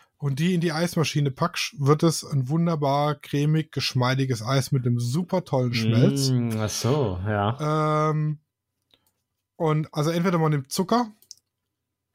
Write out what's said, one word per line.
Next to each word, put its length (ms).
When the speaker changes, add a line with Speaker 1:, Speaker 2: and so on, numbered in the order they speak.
Speaker 1:
und 220
die 160
in 80
die 100
Eismaschine 580
packst, 480
wird 240
es 220
ein 240
wunderbar 680
cremig, 560
geschmeidiges 680
Eis 300
mit 140
einem 120
super 460
tollen 300
Schmelz. 560
Speaker 2:
Mm, 280
ach 120
so, 560
ja. 840
Speaker 1:
Ähm, 280
und 360
also 180
entweder 280
man 140
nimmt 200
Zucker 400